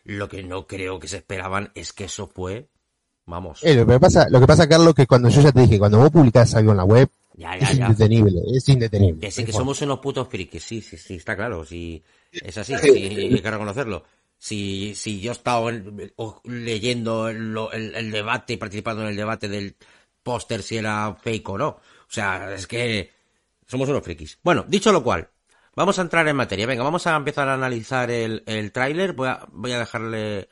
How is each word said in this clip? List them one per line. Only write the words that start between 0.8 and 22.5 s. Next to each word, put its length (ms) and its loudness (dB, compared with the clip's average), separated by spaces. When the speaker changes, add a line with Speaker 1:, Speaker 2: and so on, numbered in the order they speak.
Speaker 1:
que 100 -16
se 100 -10
esperaban 560 -8
es 180 -14
que 120 -12
eso 240 -12
fue, 400 -10
vamos. 360 -12
Speaker 2:
Eh, 120 6
lo 120 4
que 140 6
pasa, 300 6
lo 100 8
que 60 8
pasa, 220 6
Carlos, 260 8
que 120 4
cuando 240 4
yo 100 6
ya 120 8
te 80 6
dije, 180 8
cuando 200 6
vos 120 8
publicás 440 6
algo 160 6
en 80 4
la 60 2
web, 260 6
Speaker 1:
Ya, 240 -12
ya, 120 0
Speaker 2:
es 80 4
Speaker 1:
ya. 80 2
Speaker 2:
indetenible, 540 4
es 140 -2
indetenible, 520 4
Speaker 1:
Que 100 -10
sí, 120 -6
Speaker 2:
tal 40 -6
Speaker 1:
que 60 -6
Speaker 2:
cual. 80 0
Speaker 1:
somos 220 -4
unos 160 -4
putos 300 -6
frikis, 340 -12
sí, 180 -12
sí, 160 -20
sí, 200 -16
está 200 -10
claro, 280 -8
sí, 380 -14
es 240 -16
así, 220 -8
Speaker 3:
Sí. 140 0
Speaker 1:
sí, 420 -2
hay 80 0
que 80 -6
reconocerlo. 540 -8
Si, 560 -8
si 260 -10
yo 120 -8
he 20 -10
estado 340 -4
en, 480 -12
o 280 -14
leyendo 880 -6
lo, 400 -8
el, 220 -10
el 160 -10
debate 440 -6
y 20 -8
participando 460 -10
en 60 -6
el 80 -8
debate 320 -8
del 280 -10
póster 400 -8
si 160 -8
era 440 -6
fake 280 -8
o 80 -8
no. 100 -4
O 120 -14
sea, 460 -6